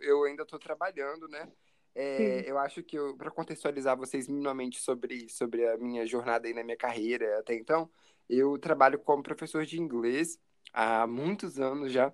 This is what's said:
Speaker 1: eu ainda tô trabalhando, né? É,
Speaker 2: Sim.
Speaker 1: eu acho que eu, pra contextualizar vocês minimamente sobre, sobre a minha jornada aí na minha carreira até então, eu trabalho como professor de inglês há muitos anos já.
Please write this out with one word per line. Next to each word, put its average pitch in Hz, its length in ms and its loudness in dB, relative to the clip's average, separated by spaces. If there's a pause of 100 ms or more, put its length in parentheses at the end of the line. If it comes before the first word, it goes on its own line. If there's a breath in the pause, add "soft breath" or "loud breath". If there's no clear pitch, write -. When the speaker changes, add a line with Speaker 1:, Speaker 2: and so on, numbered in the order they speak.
Speaker 1:
eu 143 220 6
ainda 143 200 -2
tô 151 140 -12
trabalhando, 160 680 -6
né? 151 200 -12 (520)
É, 110 440 0
Speaker 2:
Sim. - 40 -8
Speaker 1:
eu 135 120 -4
acho 143 200 -4
que - 160 -10
eu, 143 200 -4
pra 131 120 -10
contextualizar 143 680 -2
vocês 131 320 -4
minimamente 135 520 -2
sobre, 123 480 -2
sobre 117 380 0
a 113 100 2
minha 120 300 -4
jornada 117 400 0
aí 113 80 -4
na 117 80 -4
minha 117 140 -6
carreira 113 640 0
até 117 160 -4
então, 160 340 0 (400)
eu 139 260 4
trabalho 139 440 6
como 147 200 4
professor 156 460 -4
de 165 140 -6
inglês 135 580 0 (340)
há 113 360 2
muitos 147 500 -4
anos 135 320 -2
já. 131 240 4